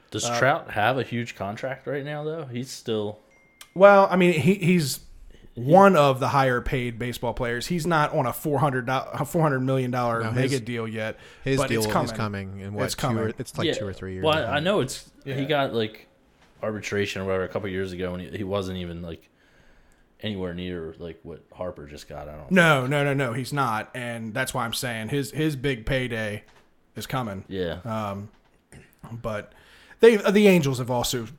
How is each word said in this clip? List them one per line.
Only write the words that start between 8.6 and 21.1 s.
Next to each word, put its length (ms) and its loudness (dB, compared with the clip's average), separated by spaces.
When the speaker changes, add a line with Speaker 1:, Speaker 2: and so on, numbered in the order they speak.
Speaker 2:
do-, 60 0
a 140 -4
four 160 0
hundred 180 2
million 300 0
dollar 320 0
Speaker 3:
No, 100 -2
Speaker 2:
mega 160 2
Speaker 3:
his, 140 0
Speaker 2:
deal 260 -6
yet, 300 -6
Speaker 3:
his 140 0
Speaker 2:
but 100 0
Speaker 3:
deal 160 0
Speaker 2:
it's 80 0
coming. 180 0
Speaker 3:
is 60 -6
coming 440 -6
in, 120 -10
what, 140 -4
Speaker 2:
It's 80 -4
Speaker 3:
two 140 -4
or, 20 0
Speaker 2:
coming. 280 -2
Speaker 3:
it's 200 -12
like 80 0
Speaker 1:
Yeah. 80 0
Speaker 3:
two 120 -6
or 60 -6
three 220 -10
years, 100 -6
Speaker 1:
Well, 80 4
Speaker 3:
I 40 -4
Speaker 1:
I 40 -2
Speaker 3:
think. 100 0
Speaker 1:
know 160 2
it's, 300 -6
he 60 -6
Speaker 2:
Yeah. 120 -4
Speaker 1:
got, 300 0
like, 340 -4
arbitration 580 -2
or 60 -4
whatever 180 2
a 40 -4
couple 200 -4
years 240 -4
ago, 220 -4
and 80 -6
he, 160 -10
he 60 -4
wasn't 340 -2
even, 240 -8
like, 260 -12
anywhere 340 -6
near, 440 -8
like, 240 -12